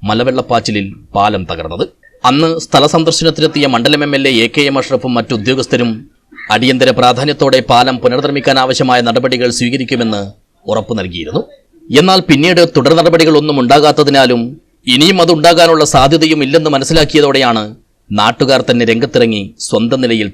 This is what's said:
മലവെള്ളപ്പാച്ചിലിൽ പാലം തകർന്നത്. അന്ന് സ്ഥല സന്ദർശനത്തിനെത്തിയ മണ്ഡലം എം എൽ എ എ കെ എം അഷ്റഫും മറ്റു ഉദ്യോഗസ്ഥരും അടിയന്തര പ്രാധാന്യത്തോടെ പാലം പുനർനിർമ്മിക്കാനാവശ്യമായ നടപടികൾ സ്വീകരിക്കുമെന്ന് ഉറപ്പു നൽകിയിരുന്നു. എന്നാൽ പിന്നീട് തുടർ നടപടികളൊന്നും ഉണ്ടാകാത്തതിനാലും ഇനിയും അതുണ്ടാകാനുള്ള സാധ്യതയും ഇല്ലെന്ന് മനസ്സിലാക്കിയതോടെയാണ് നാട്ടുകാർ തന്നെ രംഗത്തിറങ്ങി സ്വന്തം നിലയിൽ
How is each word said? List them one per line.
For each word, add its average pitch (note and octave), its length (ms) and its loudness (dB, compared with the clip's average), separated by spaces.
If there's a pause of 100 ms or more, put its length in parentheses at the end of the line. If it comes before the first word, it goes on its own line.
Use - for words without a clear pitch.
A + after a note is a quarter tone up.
മലവെള്ളപ്പാച്ചിലിൽ A2+ 880 -2 (220)
പാലം G2+ 280 -2
തകർന്നത്. E2 460 -10 (360)
അന്ന് D#3+ 340 0
സ്ഥല C#3+ 260 0
സന്ദർശനത്തിനെത്തിയ D#3 840 0
മണ്ഡലം C#3 360 0
എം C#3+ 120 -2
എൽ C#3 120 0
എ C3+ 40 0
എ A#2 160 2
കെ D3 140 -2
എം C#3 160 0
അഷ്റഫും - 360 -4
മറ്റു A#2 200 -4
ഉദ്യോഗസ്ഥരും A#2+ 760 -4 (400)
അടിയന്തര B2+ 380 2
പ്രാധാന്യത്തോടെ B2+ 800 0
പാലം B2 280 2
പുനർനിർമ്മിക്കാനാവശ്യമായ C3 1040 0
നടപടികൾ B2 480 -2
സ്വീകരിക്കുമെന്ന് A#2+ 800 -4 (340)
ഉറപ്പു G#2+ 300 -4
നൽകിയിരുന്നു. F2+ 440 -8 (600)
എന്നാൽ F#3+ 200 4
പിന്നീട് E3+ 480 2 (100)
തുടർ E3 160 2
നടപടികളൊന്നും D#3 680 2
ഉണ്ടാകാത്തതിനാലും C3+ 1000 2 (260)
ഇനിയും E3 340 2
അതുണ്ടാകാനുള്ള E3 640 4
സാധ്യതയും D#3 580 2
ഇല്ലെന്ന് D#3 260 0
മനസ്സിലാക്കിയതോടെയാണ് C3+ 1040 0 (360)
നാട്ടുകാർ A#2+ 500 0
തന്നെ A#2+ 240 0
രംഗത്തിറങ്ങി A2+ 720 -2
സ്വന്തം A#2 420 -2
നിലയിൽ A2 320 -2